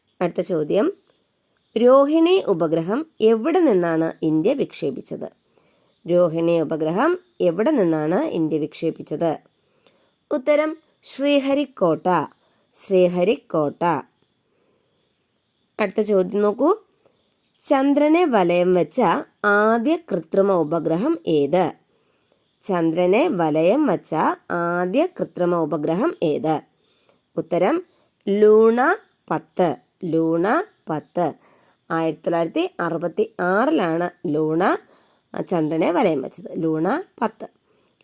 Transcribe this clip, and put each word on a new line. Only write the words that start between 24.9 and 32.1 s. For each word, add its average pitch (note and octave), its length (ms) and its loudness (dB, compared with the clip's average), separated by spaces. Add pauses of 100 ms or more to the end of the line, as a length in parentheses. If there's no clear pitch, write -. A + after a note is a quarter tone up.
കൃത്രിമ F3 360 -2 (120)
ഉപഗ്രഹം E3 460 -2 (200)
ഏത്? C#3+ 220 -2 (840)
ഉത്തരം F3+ 340 0 (640)
ലൂണ A3 380 6 (520)
പത്ത്. E3 400 -2 (400)
ലൂണ E3 360 0 (420)
പത്ത്. D#3+ 380 -4 (720)
ആയിരത്തി D#3+ 300 -4